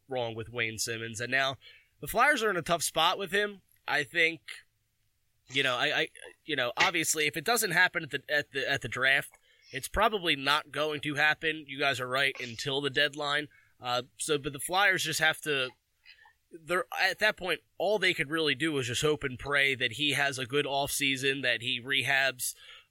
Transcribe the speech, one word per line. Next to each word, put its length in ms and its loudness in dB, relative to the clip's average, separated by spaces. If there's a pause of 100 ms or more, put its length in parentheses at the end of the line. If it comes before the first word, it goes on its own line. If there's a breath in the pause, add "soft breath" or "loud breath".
wrong 260 -2
with 160 -10
Wayne 280 -4
Simmons. 420 -6
And 100 -6
now 260 0 (440 soft breath)
the 80 -10
Flyers 340 4
are 60 2
in 80 0
a 60 -2
tough 200 0
spot 360 2
with 140 -6
him. 280 -2 (260)
I 160 2
think, 380 0 (1120)
you 100 2
know, 140 2
I, 100 0
I, 220 0 (380)
you 100 -4
know, 200 0
obviously, 500 2
if 100 -2
it 80 -6
doesn't 280 2
happen 300 4
at 80 -10
the, 200 -4
at 200 0
the, 180 -2
at 120 0
the 80 -8
draft, 500 0 (340 soft breath)
it's 160 -8
probably 460 2
not 380 0
going 300 -2
to 140 -4
happen. 520 2
You 100 -10
guys 220 2
are 80 -4
right, 340 2
until 380 -4
the 100 0
deadline. 580 0 (320 soft breath)
Uh, 220 -2 (140)
so, 220 0
but 160 -6
the 40 -12
Flyers 460 2
just 160 -2
have 220 2
to, 260 0 (800 soft breath)
they're, 340 -4 (160)
at 200 0
that 160 2
point, 240 -4 (160)
all 220 2
they 160 4
could 160 -2
really 240 2
do 180 0
was 140 -2
just 160 -2
hope 200 2
and 160 -6
pray 360 2
that 180 -2
he 220 0
has 240 0
a 80 -4
good 180 0
offseason, 800 0
that 200 0
he 180 -4
rehabs, 720 0 (360 loud breath)